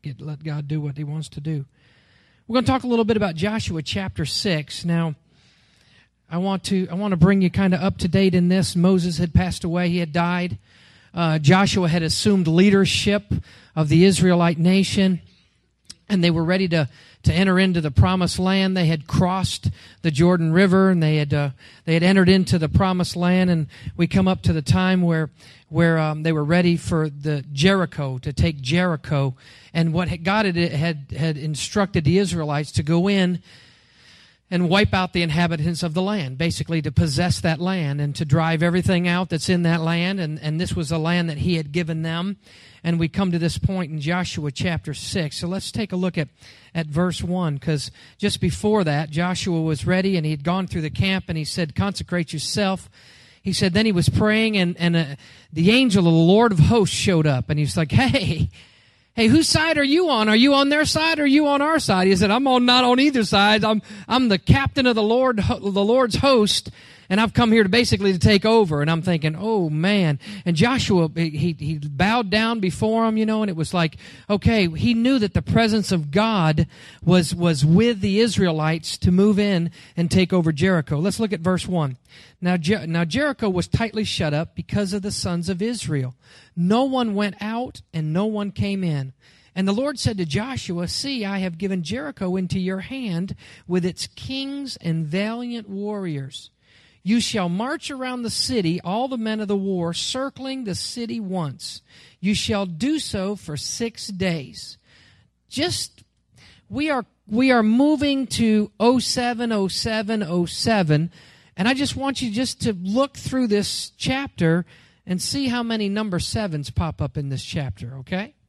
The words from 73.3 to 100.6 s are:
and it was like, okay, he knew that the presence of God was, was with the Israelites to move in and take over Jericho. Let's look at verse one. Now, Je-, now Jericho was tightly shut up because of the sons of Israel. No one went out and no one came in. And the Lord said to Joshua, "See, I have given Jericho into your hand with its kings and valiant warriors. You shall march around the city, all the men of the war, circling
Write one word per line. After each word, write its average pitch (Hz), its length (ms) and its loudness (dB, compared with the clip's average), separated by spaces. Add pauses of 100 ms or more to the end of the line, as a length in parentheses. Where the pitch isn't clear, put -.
and 208 60 -2
it 165 80 -6
was 156 160 -4
like, 165 240 0 (320)
okay, 208 400 2
he 185 240 0
knew 240 260 2
that 208 140 0
the 170 80 0
presence 220 500 2
of 151 200 -2
God 185 560 2 (360)
was, 175 320 2
was 165 300 0
with 208 340 4
the 196 220 2
Israelites 165 800 0
to 185 120 2
move 196 280 4
in 185 320 0 (260)
and 170 120 0
take 185 220 2
over 165 220 2
Jericho. 151 460 0
Let's 190 200 -2
look 214 140 -2
at 170 80 -8
verse 185 260 -2
one. 151 300 -2 (460)
Now, 180 140 0
Je-, 180 300 -2
now 170 180 0
Jericho 233 440 -2
was 175 180 -2
tightly 220 360 -2
shut 156 300 -2
up 160 220 -4
because 190 380 -4
of 202 100 -6
the 202 80 -6
sons 170 360 -4
of 185 140 -4
Israel. 156 540 -4 (400)
No 208 300 2
one 247 280 -2
went 202 260 -2
out 226 420 -8 (120)
and 156 180 -4
no 185 140 0
one 208 260 -4
came 196 320 -4
in. 139 300 -4 (420)
And 190 120 -2
the 196 60 0
Lord 269 260 -4
said 233 180 -2
to 180 80 -2
Joshua, 180 640 -6
"See, 262 360 -6
I 196 140 -4
have 185 220 -6
given 190 240 -4
Jericho 196 520 -6
into 190 240 -4
your 185 200 -4
hand 196 560 -8 (320)
with 175 180 -2
its - 220 -6
kings 269 720 -10
and 160 280 -4
valiant 220 640 -6
warriors. 190 800 -8 (540)
You 220 160 2
shall 202 280 -2
march 233 420 -6
around 254 340 -8
the 220 60 -6
city, 180 540 -2
all 220 240 -4
the 254 100 -6
men 220 220 -4
of 208 80 -6
the 202 80 -2
war, 185 380 -2
circling 262 720 -8